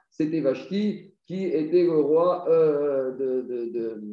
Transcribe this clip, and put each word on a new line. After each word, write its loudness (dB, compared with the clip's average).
C'était -2
Vashti, -2
qui -6
était 2
le 2
roi, 2
euh, 2
de, -2
de, -6
de, -6